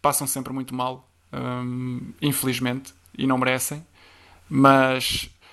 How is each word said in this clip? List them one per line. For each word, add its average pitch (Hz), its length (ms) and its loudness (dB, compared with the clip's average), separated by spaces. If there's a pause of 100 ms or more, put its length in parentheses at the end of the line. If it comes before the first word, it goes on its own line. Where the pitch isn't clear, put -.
passam 143 260 0
sempre 131 260 -6
muito 131 220 -6
mal, 127 340 -6 (240)
ahm, 123 800 -6 (100)
infelizmente, 131 720 -2 (220)
e 135 100 -2
não 135 120 4
merecem, 127 460 0 (640)
mas 135 800 4 (240)